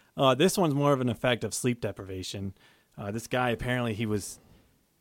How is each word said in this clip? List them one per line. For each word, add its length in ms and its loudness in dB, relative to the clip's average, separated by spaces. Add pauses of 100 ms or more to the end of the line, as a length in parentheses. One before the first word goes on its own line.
(180)
Uh, 160 6
this 240 4
one's 160 4
more 200 4
of 80 0
an 80 2
effect 340 0
of 100 -4
sleep 280 -2
deprivation. 720 -8 (440)
Uh, 140 -8
this 160 -6
guy, 220 0
apparently 440 0
he 120 -4
was, 340 -2 (600)